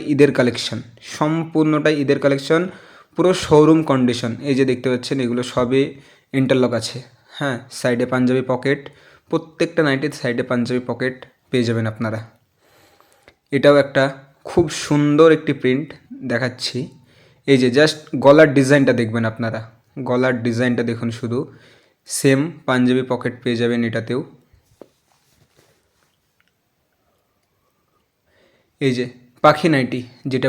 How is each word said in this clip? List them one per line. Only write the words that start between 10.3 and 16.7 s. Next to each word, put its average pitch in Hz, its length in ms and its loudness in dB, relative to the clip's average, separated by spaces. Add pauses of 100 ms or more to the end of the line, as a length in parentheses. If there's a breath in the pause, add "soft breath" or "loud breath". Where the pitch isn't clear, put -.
পাঞ্জাবি 123 400 -2
পকেট 127 240 -6 (360)
পেয়ে 123 180 0
যাবেন 113 240 -2
আপনারা। 110 280 -6 (1400 soft breath)
এটাও 143 280 6
একটা 139 200 0 (440)
খুব 175 160 0 (220)
সুন্দর 147 420 4 (100)
একটি 156 220 -4
প্রিন্ট 131 280 -2 (420)
দেখাচ্ছি। 120 480 -6 (720 soft breath)